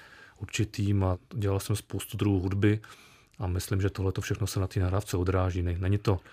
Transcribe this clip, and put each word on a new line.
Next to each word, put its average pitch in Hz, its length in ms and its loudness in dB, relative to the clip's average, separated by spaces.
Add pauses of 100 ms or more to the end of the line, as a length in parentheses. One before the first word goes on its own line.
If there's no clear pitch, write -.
(380)
určitým 101 640 0
a 92 140 2 (160)
dělal 98 260 0
jsem 104 160 -2
spoustu - 400 -8
druhů 101 240 2
hudby. 101 400 2 (580)
A 95 80 -4
myslím, 92 340 0
že 98 100 2
tohleto 95 300 -2
všechno 101 260 -2
se 101 140 -4
na 92 60 0
té - 140 -4
nahrávce 92 360 0
odráží. 92 460 2
Ne-, 87 160 -2
není 95 200 2
to 98 220 2 (120)